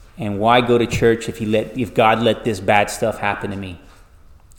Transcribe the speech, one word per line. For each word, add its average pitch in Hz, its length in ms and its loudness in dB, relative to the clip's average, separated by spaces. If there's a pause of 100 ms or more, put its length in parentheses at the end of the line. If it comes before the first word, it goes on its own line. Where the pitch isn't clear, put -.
(180)
and 104 200 -6
why 117 220 4
go 120 160 4
to 117 100 2
church 117 400 0
if - 120 -10
he 110 80 -6
let, 107 320 -2
if 107 160 -6
God 113 260 4
let 110 240 0
this 104 160 -2
bad 104 300 2
stuff - 280 -4
happen 101 320 -6
to 98 60 -8
me? 92 240 -12 (800)